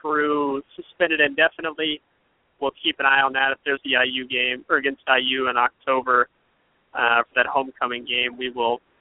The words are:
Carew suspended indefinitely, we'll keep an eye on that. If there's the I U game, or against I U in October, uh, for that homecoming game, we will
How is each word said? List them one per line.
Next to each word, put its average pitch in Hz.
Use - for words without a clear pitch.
Carew 147
suspended 165
indefinitely, 156
we'll 139
keep 160
an 139
eye 135
on 135
that. 135
If 131
there's 139
the 131
I 127
U 127
game, 127
or 160
against 139
I 131
U 131
in 123
October, 127
uh, 117
for -
that 123
homecoming 123
game, 123
we 127
will 120